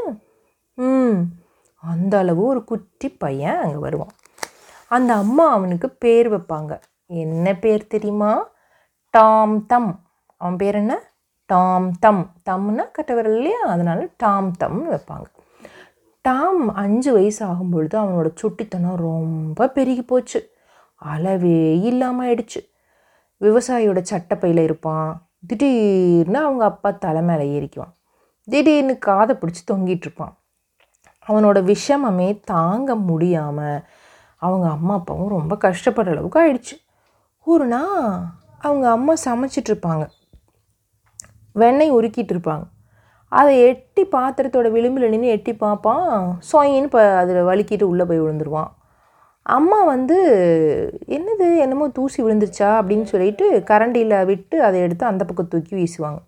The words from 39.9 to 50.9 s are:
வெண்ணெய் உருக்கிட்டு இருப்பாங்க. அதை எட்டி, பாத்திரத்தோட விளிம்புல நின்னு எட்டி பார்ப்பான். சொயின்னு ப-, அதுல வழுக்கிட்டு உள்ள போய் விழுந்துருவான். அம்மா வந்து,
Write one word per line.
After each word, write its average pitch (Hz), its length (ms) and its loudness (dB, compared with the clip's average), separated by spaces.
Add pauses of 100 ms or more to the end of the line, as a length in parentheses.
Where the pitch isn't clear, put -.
வெண்ணெய் 262 400 4
உருக்கிட்டு 226 400 0
இருப்பாங்க. 175 300 -6 (680)
அதை 277 300 6
எட்டி, 247 460 2
பாத்திரத்தோட 262 640 0
விளிம்புல 240 400 0
நின்னு 220 180 0
எட்டி 220 260 0
பார்ப்பான். 214 840 -2 (140)
சொயின்னு 285 340 4
ப-, 214 280 6
அதுல 180 380 2
வழுக்கிட்டு 202 300 0
உள்ள 180 220 2
போய் 165 160 0
விழுந்துருவான். 156 500 -4 (720)
அம்மா 359 420 4
வந்து, 269 340 2 (880)